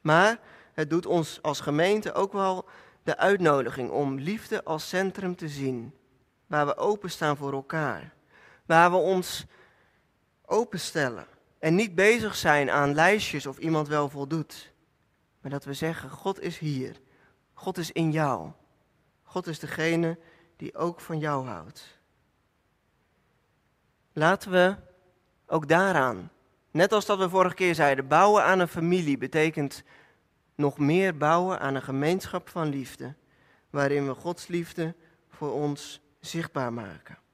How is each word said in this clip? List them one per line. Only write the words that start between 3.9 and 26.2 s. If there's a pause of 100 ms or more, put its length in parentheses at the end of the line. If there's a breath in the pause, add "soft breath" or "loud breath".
liefde
als
centrum
te
zien, (540)
waar
we
openstaan
voor
elkaar, (520 soft breath)
waar
we
ons (1000 soft breath)
openstellen (320)
en
niet
bezig
zijn
aan
lijstjes
of
iemand
wel
voldoet, (680)
maar
dat
we
zeggen:
"God
is
hier, (580 soft breath)
God
is
in
jou, (720)
God
is
degene (360 soft breath)
die
ook
van
jou
houdt." (2250)
Laten
we (680)
ook
daaraan, (400)